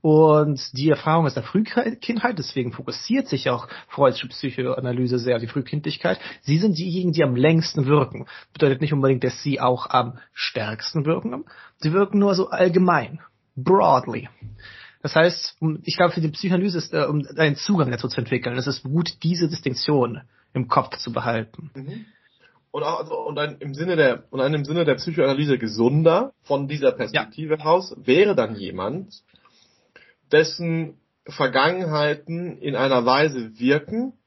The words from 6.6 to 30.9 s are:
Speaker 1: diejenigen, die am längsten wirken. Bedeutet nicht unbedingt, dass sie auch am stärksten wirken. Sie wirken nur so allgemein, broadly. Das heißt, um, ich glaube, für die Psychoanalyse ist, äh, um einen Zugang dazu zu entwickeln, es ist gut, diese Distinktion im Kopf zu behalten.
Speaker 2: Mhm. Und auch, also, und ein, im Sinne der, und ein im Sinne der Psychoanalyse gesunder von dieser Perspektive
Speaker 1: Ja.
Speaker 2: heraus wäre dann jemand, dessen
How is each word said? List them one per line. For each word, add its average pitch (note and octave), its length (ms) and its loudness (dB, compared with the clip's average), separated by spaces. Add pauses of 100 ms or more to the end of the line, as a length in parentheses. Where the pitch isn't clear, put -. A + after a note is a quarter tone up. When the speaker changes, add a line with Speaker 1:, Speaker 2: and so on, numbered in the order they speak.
Speaker 1:
diejenigen, F3+ 340 -2
die D#3 120 2
am B2+ 100 0
längsten D#3 520 2
wirken. C#3+ 400 0 (260)
Bedeutet C3+ 300 2
nicht D3 100 -2
unbedingt, C3+ 320 2
dass - 180 -4
sie C#3 180 -2
auch B2+ 300 0
am A#2+ 280 0 (140)
stärksten A2 760 -6
wirken. A#3+ 380 -4 (340)
Sie D#3 140 -2
wirken G3+ 280 2
nur G3 160 4
so F#3 140 -2
allgemein, F3 680 2 (380)
broadly. C3 720 2 (760)
Das - 140 -2
heißt, E3+ 420 2
um, D#3+ 240 -2
ich - 140 -6
glaube, F3 160 2
für E3+ 80 -4
die D#3 80 0
Psychoanalyse F3+ 500 -2
ist, - 160 -8
äh, D3+ 120 0
um D3 200 -2 (100)
einen D3+ 200 2
Zugang D#3+ 340 0
dazu A#2+ 160 -6
zu - 140 -4
entwickeln, A#2+ 380 -4
es B2+ 100 -4
ist - 160 -6
gut, D#3+ 260 -2 (140)
diese E3+ 240 0
Distinktion C3+ 720 -2 (320)
im B2 160 -4
Kopf - 300 0
zu - 140 -10
behalten. A#2 640 -6
Speaker 2:
Mhm. E3+ 300 -14 (680)
Und D3 120 -6
auch, E3 160 -4
also, D#3 180 -8
und C#3+ 200 -6
ein, D3 200 -4
im C#3 160 -10
Sinne E3+ 220 -2
der, B2+ 340 4
und C3 100 -6
ein C#3 140 2
im D3 100 -2
Sinne D#3+ 200 0
der C#3 120 4
Psychoanalyse C#3 640 2
gesunder D3 760 2 (100)
von C#3 260 -2
dieser C3+ 240 2
Perspektive D3 640 -4
Speaker 1:
Ja. D3+ 100 -4
Speaker 2:
heraus F3 340 0
wäre F3 380 4
dann A2 180 0
jemand, G2 580 -8 (1160)
dessen E3 640 2 (320)